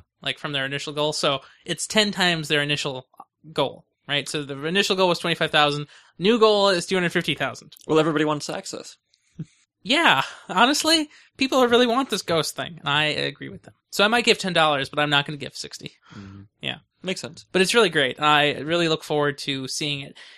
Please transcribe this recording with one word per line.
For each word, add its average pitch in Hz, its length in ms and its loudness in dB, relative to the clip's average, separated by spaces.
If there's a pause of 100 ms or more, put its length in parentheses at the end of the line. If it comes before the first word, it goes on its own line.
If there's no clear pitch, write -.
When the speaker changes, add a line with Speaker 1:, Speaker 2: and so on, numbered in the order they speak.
(220)
Speaker 1:
like, 135 160 -6
from 151 140 -8
their 135 120 -4
initial 139 280 -8
goal. 151 200 -2
So 143 280 0 (240)
it's - 240 -8
ten 208 240 2
times 170 340 0
their 147 160 2
initial 143 460 -4 (440)
goal, 139 320 -4 (220)
right? 139 220 -2
So 151 160 -6
the 139 200 -8
initial 190 300 0
goal 185 140 4
was 170 100 2
twenty-five 165 320 -2
thousand. 147 380 2 (320)
New 214 180 4
goal 208 300 4
is 175 180 2
two 190 80 -2
hundred 180 180 0
fifty 165 220 -2
thousand. 135 400 -8 (140)
Speaker 2:
Well, 156 100 4
everybody 156 260 2
wants 151 240 -2
access. - 480 -12 (880)
Speaker 1:
Yeah, 220 380 4 (260)
honestly, 294 600 2 (280)
people 262 320 2
really 240 180 4
want 247 240 -2
this 190 120 -4
Ghost 160 340 -2
thing, 143 240 -10
and 151 80 -8
I 147 160 2
agree 143 440 -4
with - 140 -18
them. - 120 -20 (160)
So - 140 2
I 208 40 4
might 233 160 2
give 220 120 4
ten 190 160 -6
dollars, 151 360 2
but 143 100 -6
I'm 147 100 2
not 143 160 2
gonna 151 140 -10
give - 160 -14
sixty. - 380 -14 (200)
Speaker 2:
Mm-hmm. 98 300 -18 (180)
Speaker 1:
Yeah. 127 180 -6 (220)
Speaker 2:
Makes 185 200 -8
sense. - 320 -14
Speaker 1:
But 185 100 4
it's 190 120 2
really 226 140 6
great, 143 280 0
and 151 100 -2
I 147 320 4
really 165 300 0
look 160 160 -2
forward 147 340 0
to 135 300 -6
seeing 147 320 -6
it. 143 180 -16 (200)